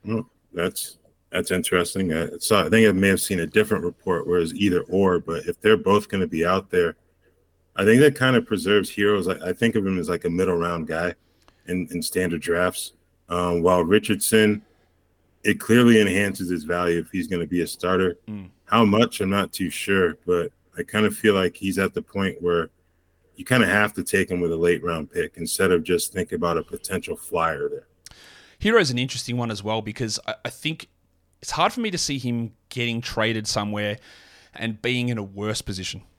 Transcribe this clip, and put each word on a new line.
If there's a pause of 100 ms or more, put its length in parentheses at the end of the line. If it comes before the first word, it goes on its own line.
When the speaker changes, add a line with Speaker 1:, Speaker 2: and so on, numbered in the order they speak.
Speaker 1:
Well, (240)
that's, (320)
that's
interesting.
I, (100)
so
I
think
I
may
have
seen
a
different
report
where
it's
either
or,
but
if
they're
both
gonna
be
out
there, (800)
I
think
that
kinda
preserves
Herro's.
I,
I
think
of
him
as,
like,
a
middle
round
guy (540)
in,
in
standard
drafts. (360)
Um,
while
Richardson, (840)
it
clearly
enhances
his
value
if
he's
gonna
be
a
starter. (120)
Speaker 2:
Mm. (160)
Speaker 1:
How
much,
I'm
not
too
sure,
but (260)
I
kinda
feel
like
he's
at
the
point
where (680)
you
kinda
have
to
take
him
with
a
late
round
pick
instead
of
just
think
about
a
potential
flyer
there. (720)
Speaker 2:
Herro's
an
interesting
one
as
well
because
I, (100)
I
think (520)
it's
hard
for
me
to
see
him (160)
getting
traded
somewhere (580)
and
being
in
a
worse
position. (180)